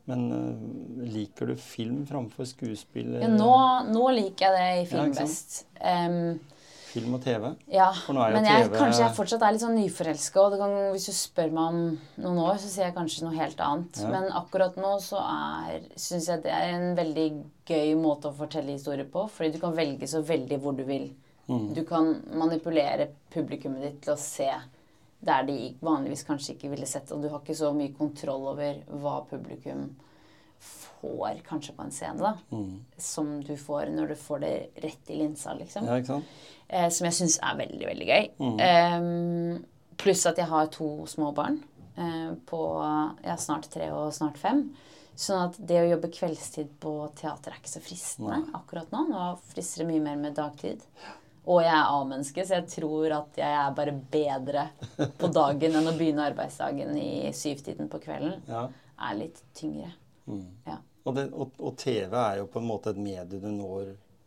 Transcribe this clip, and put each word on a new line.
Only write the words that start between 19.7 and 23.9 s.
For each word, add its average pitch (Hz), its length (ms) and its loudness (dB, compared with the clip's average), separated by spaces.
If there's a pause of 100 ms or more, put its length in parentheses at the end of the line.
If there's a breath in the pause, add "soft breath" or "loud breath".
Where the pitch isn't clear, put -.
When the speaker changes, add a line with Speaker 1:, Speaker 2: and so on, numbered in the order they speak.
Speaker 2:
velge 143 340 0
så 156 160 0
veldig 143 340 0
hvor 139 160 -2
du 131 80 -4
vil. 135 280 -4 (360 soft breath)
Speaker 1:
Mm. 120 280 0
Speaker 2:
Du 160 100 -2
kan 160 380 2 (100)
manipulere 160 760 2 (220)
publikummet 143 520 -4
ditt 143 180 -8